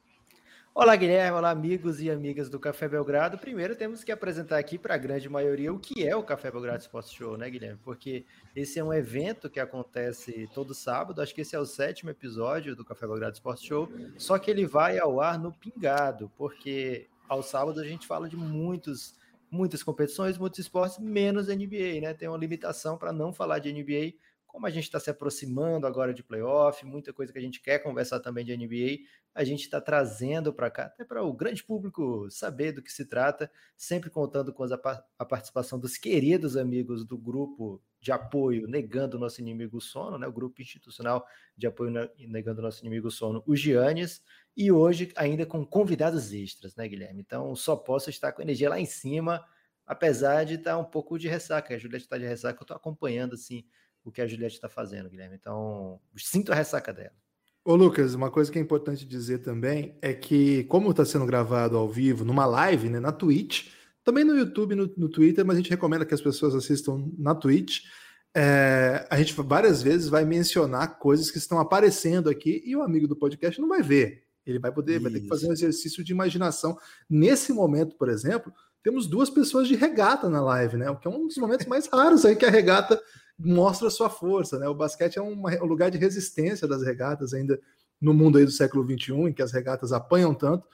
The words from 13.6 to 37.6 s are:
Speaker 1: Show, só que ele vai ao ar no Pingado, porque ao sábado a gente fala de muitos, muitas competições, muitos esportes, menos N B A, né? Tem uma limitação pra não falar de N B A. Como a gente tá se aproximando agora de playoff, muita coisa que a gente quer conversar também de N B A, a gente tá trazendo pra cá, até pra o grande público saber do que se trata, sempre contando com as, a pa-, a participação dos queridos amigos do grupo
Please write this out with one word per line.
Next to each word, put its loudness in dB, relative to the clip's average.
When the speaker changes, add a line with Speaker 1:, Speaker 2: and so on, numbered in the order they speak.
Speaker 1:
Show, -6
só 0
que -2
ele 0
vai 2
ao 0
ar 0
no -8
Pingado, -4
porque -8
ao -4
sábado -4
a -8
gente -12
fala -8
de -12
muitos, -8
muitas -4
competições, -4
muitos -8
esportes, -4
menos -2
N -6
B -6
A, -6
né? -6
Tem -10
uma -8
limitação -8
pra -6
não -6
falar -4
de -8
N -8
B -4
A. -20
Como -10
a -4
gente -8
tá -8
se -8
aproximando -4
agora -4
de -14
playoff, 0
muita -14
coisa -12
que -16
a -10
gente -12
quer 0
conversar -6
também -10
de -8
N -8
B -6
A, -6
a 0
gente -6
tá -6
trazendo -2
pra -6
cá, -10
até -18
pra -10
o -4
grande -6
público -6
saber -6
do -12
que -20
se -14
trata, -4
sempre -8
contando -4
com -8
as, -6
a -2
pa-, -8
a -8
participação -6
dos -8
queridos 0
amigos -4
do -12
grupo -10